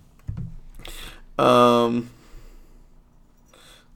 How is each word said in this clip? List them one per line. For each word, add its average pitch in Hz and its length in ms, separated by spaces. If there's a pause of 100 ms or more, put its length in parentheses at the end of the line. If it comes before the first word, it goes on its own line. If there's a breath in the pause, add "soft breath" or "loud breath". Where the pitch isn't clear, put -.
(1400 loud breath)
um, 120 720 (1900 soft breath)